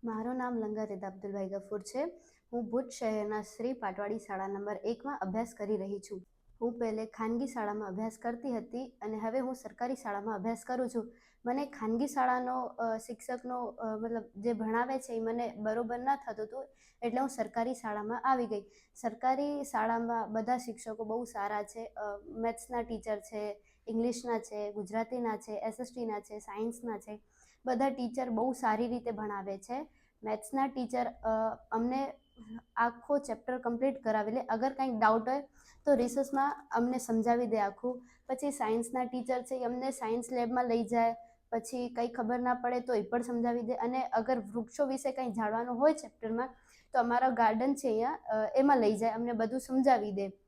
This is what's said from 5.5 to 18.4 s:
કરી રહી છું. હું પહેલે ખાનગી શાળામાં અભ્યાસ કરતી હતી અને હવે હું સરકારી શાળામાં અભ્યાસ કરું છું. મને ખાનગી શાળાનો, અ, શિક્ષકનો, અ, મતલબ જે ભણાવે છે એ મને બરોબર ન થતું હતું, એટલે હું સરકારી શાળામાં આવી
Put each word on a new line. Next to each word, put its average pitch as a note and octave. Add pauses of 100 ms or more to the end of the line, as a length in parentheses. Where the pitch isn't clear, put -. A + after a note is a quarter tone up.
કરી G#3
રહી G3
છું. F#3+ (360)
હું A#3
પહેલે A3
ખાનગી A3+
શાળામાં G#3+
અભ્યાસ G#3+
કરતી A#3+
હતી A#3+ (140)
અને G#3+
હવે A3+
હું B3+
સરકારી B3
શાળામાં G#3+
અભ્યાસ A3+
કરું B3
છું. A#3 (340)
મને C4
ખાનગી A3+
શાળાનો, B3+
અ, A3+
શિક્ષકનો, B3
અ, A3
મતલબ A3+ (120)
જે A3
ભણાવે A#3
છે B3+
એ A3+
મને A3+
બરોબર A3
ન C4+
થતું G#3+
હતું, B3+ (340)
એટલે A#3+
હું C4+
સરકારી A#3
શાળામાં G#3+
આવી C4